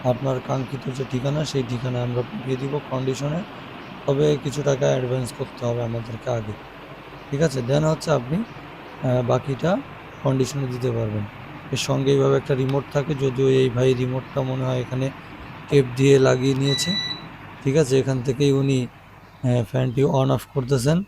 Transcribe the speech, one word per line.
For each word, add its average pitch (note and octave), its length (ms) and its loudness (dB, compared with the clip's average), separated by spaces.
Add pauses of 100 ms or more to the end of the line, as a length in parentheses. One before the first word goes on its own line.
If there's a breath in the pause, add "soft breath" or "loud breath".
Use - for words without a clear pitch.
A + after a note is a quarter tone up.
আপনার B2+ 360 0
কাঙ্ক্ষিত C3 440 -4 (140)
যে C3+ 140 -4
ঠিকানা, C#3 340 0
সেই C3+ 180 -2
ঠিকানায় B2 400 -2
আমরা B2 180 0
পাঠিয়ে C3 360 -4
দিব C#3 160 -4 (160)
কন্ডিশনে, C3+ 520 -2 (640)
তবে C#3+ 200 2 (180)
কিছু C#3+ 200 -4
টাকা C#3 220 2
অ্যাডভান্স C3 520 0
করতে - 280 -8
হবে A#2+ 180 0
আমাদেরকে A#2 460 -6
আগে, G#2+ 240 -4 (800)
ঠিক C#3+ 100 0
আছে? C3+ 200 2
Then C#3 220 2
হচ্ছে D#3 280 0
আপনি, C3 260 0
আহ, - 880 -4
বাকিটা B2+ 440 0 (520)
কন্ডিশনে C3 440 0
দিতে B2 240 -2
পারবেন। G#2+ 320 -2 (480)
এর B2+ 160 -2
সঙ্গে C3+ 240 2
এইভাবে C#3 260 4
একটা C3+ 180 0
রিমোট C3+ 280 0 (100)
থাকে, C#3+ 220 0
যদিও C3+ 340 2
এই C3 200 6
ভাই B2 240 4
রিমোটটা B2+ 480 -2
মনে C3 240 -2
হয় B2+ 160 0
এখানে C3 260 -2 (640)
টেপ C#3 160 6 (100)
দিয়ে C#3 240 8
লাগিয়ে C3 360 4
নিয়েছে, C#3 360 0 (720)
ঠিক C3+ 140 2
আছে? C3+ 220 4
এখান C3 220 0
থেকেই C3+ 300 2
উনি, C3+ 280 4 (600)
আহ, B2 240 2
ফ্যানটি C3 380 0 (180)
on C3 100 4
off C3 140 2 (100)
করতেছেন। C3+ 440 2 (100)